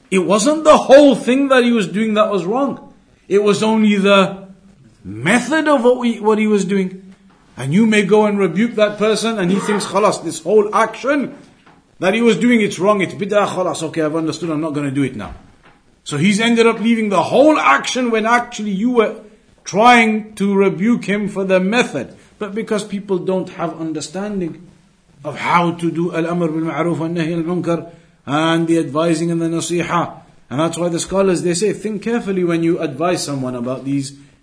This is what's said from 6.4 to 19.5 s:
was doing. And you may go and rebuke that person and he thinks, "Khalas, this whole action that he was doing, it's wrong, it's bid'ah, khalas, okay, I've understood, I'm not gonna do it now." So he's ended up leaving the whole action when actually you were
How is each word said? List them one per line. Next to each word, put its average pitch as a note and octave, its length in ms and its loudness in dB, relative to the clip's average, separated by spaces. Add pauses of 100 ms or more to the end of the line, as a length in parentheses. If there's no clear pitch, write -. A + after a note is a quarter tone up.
was G3+ 200 2
doing. F#3 480 -4 (420)
And C3+ 180 -6
you A3 140 4
may G#3 160 4
go G#3+ 240 4
and G3+ 100 -2
rebuke G3 380 0
that G#3 240 0
person G#3+ 400 -2
and F3 100 0
he G3 100 2
thinks, G#3 260 -2
"Khalas, G3 380 0
this D#3+ 200 -8
whole G#3 320 2
action A3+ 580 -2 (640)
that F#3 160 0
he A3+ 80 0
was A3+ 160 4
doing, A#3+ 240 2
it's - 160 -2
wrong, G3 240 2
it's C3+ 140 -4
bid'ah, G3 320 0
khalas, E3 340 -4
okay, D#3 220 -4
I've D3+ 120 -2
understood, D#3+ 360 -4
I'm D3+ 100 -2
not D#3 140 -4
gonna C#3+ 160 -2
do C#3 100 -2
it C3 140 -2
now." F2+ 180 -10 (720)
So D3 140 -8
he's G3 220 2
ended A3+ 280 2
up A3 120 0
leaving A3 300 0
the F3 140 2
whole D4 340 4
action C4+ 540 0
when A3 160 0
actually A#3 440 -2
you G#3+ 200 -2
were A3 300 0 (420)